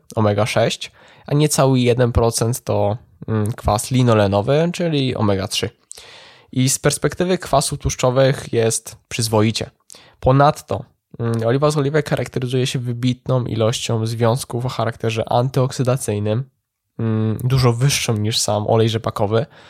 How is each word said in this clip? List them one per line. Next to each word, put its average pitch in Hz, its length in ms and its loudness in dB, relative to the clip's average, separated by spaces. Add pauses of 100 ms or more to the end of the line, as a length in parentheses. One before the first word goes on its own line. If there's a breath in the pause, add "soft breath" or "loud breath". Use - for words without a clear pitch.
(160)
omega 104 300 2
sześć, - 460 -2 (360 loud breath)
a - 60 -2
niecały 147 460 2
jeden 120 320 2
procent 117 520 0
to, 104 340 0 (300)
mm, 107 240 -2
kwas - 400 -2
linolenowy, 120 840 2
czyli 147 420 -2
omega 101 320 0
trzy. - 220 -4 (840 loud breath)
I 131 180 0
z - 100 -2
perspektywy 175 580 0
kwasów - 420 -2
tłuszczowych 135 720 0
jest - 440 -2 (100)
przyzwoicie. 110 640 0 (500 loud breath)
Ponadto 139 760 2 (240)
mm, 117 280 -2
oliwa 139 240 2
z 151 60 -2
oliwek 147 320 0
charakteryzuje 127 580 -2
się 139 120 -4
wybitną 123 640 -2
ilością 113 600 -2
związków 117 600 -2
o 123 40 -4
charakterze 113 600 -4
antyoksydacyjnym, 123 1160 0 (560)
mm, 110 440 0
dużo 127 300 2
wyższą 123 400 0
niż 107 260 0
sam 107 280 0
olej 113 220 4
rzepakowy. 110 560 -2 (240 loud breath)